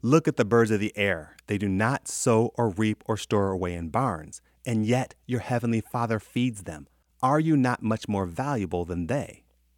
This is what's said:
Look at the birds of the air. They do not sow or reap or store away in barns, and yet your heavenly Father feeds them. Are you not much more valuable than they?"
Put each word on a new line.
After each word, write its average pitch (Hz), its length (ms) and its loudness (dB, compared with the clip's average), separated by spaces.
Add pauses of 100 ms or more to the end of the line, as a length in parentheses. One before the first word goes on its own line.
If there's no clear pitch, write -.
Look 151 260 4
at 151 100 -2
the 113 80 4
birds 113 260 6
of 107 80 2
the 104 180 -2
air. 95 380 0 (120)
They 104 100 -2
do 101 100 -2
not 110 400 0
sow 117 480 2
or 117 140 0
reap 107 360 -2
or 107 120 -2
store 101 340 0
away 90 240 -4
in 85 140 -6
barns, 87 520 -4 (240)
and 110 220 0
yet 120 260 0 (140)
your 120 140 -2
heavenly 117 400 -2
Father 113 360 -4
feeds 117 460 -4
them. 76 240 -14 (340)
Are 143 200 2
you 160 140 2
not 127 280 2
much 110 240 -2
more 98 180 0
valuable 90 600 -2
than 85 220 -4
they?" - 360 -6 (340)